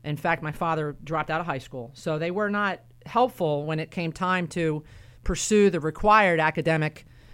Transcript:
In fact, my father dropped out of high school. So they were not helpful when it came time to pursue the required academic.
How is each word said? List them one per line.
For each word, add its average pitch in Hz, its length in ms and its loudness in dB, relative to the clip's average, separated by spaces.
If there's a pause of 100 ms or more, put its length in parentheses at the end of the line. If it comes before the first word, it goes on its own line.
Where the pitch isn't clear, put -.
In 151 120 -4
fact, 165 260 -2
my 156 100 -8
father 156 520 -4
dropped 151 260 -4
out 160 100 -2
of 175 60 -8
high 143 120 -6
school. 127 360 -14
So 156 240 -6
they 170 120 -4
were 202 200 -2
not 202 300 -2 (260)
helpful 165 580 0
when 156 140 -4
it 156 120 -6
came 165 220 -4
time 180 360 -2
to 156 340 -2 (420)
pursue 202 460 4
the 165 100 -2
required 180 600 4
academic. 156 680 0 (280)